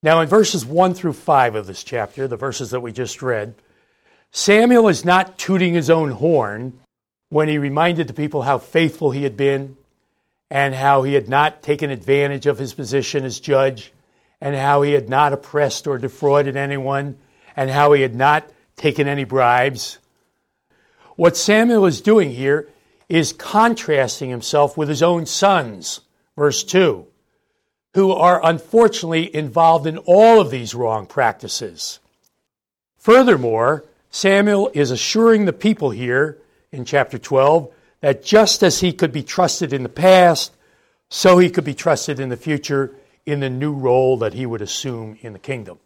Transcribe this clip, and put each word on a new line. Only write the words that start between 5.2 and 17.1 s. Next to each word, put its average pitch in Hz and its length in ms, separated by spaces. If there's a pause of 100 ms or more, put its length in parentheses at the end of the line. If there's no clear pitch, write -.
tooting 180 380
his 156 160
own 156 220
horn 123 680 (480)
when 156 200
he 151 100
reminded 151 480
the 131 80
people 151 280
how 135 140
faithful 156 540
he 139 140
had 127 120
been 139 400 (720)
and 139 280
how 135 260
he 139 100
had 127 160
not 147 340
taken 147 280
advantage 139 560
of 143 100
his 131 160
position 135 500
as 127 160
judge 135 540 (460)
and 143 160
how 143 280
he 147 100
had 127 160
not 139 240
oppressed 139 540
or 143 100
defrauded 139 600
anyone 139 600 (400)